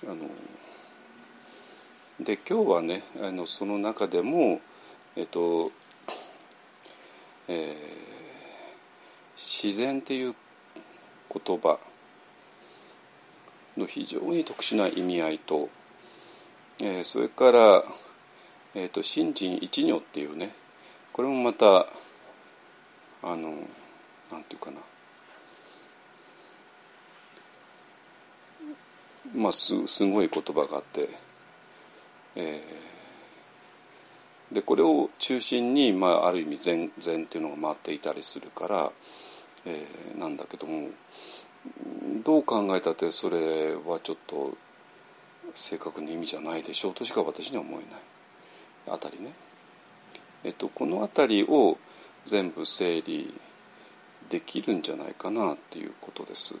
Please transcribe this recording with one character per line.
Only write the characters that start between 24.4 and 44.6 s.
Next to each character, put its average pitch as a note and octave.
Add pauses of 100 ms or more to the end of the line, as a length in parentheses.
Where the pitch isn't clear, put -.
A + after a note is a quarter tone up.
て -
い -
う -
か -
な、 C#2+ (4000)
ま A2
あ、 F#2
す-、 -
す -
ご G2
い E2
言 D#2
葉 D2+
が D2+
あ C#2+
っ -
て、 C#2+ (1300)
え D#2
ー、 D2+ (1600)
で、 G2+
こ -
れ E3
を D#3
中 B2+
心 B2
に、 C#3
ま F#2
あ、 E2+
あ F2+
る F2+
意 D#2+
味 D2
禅、 E2
禅 D#2+
っ -
て E2
い -
う D#2
の D2
が -
回 D#2
っ D2+
て -
い D2
た D2+
り D2
す -
る -
か -
ら、 F2 (760)
え D#2 (300)
ー、 -
な E2+
ん D2
だ -
け -
ど D2+
も、 D#2 (1400)
ど D#3
う C#3+
考 G#2+ (100)
え F2+
た E2
っ -
て E2+
そ F#2
れ D#2+
は D#2+
ち -
ょ -
っ - (100)
と C#2 (1000)